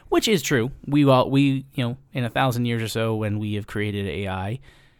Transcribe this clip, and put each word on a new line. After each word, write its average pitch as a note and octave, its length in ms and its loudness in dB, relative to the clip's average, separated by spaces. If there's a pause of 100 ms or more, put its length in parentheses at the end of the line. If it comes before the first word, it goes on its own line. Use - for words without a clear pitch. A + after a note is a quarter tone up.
which F4 180 2
is G3+ 160 2
true. B2+ 260 0 (160)
We C#3+ 200 4
will, B2+ 260 6
we, C3+ 420 2
you B2+ 100 -2
know, A#2+ 140 -4 (160)
in B2+ 100 -4
a A2+ 60 -2
thousand B2 360 0
years A#2 180 -2
or A2 40 -4
so, A2+ 280 -2
when G#2+ 240 -2
we G#2 160 -4
have G2+ 100 -6
created G2+ 420 -4
A F#2+ 220 -6
I, G2 300 -6 (400)